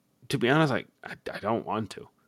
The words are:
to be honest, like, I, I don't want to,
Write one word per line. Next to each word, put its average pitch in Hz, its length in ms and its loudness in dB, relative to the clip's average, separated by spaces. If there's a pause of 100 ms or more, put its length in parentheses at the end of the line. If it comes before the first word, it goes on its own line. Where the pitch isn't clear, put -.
(300)
to 131 100 0
be 117 100 4
honest, 151 240 6
like, 87 140 -4 (160)
I, - 100 -12 (180)
I - 80 -8
don't 110 280 -2
want 104 240 -4
to, - 160 -14 (200)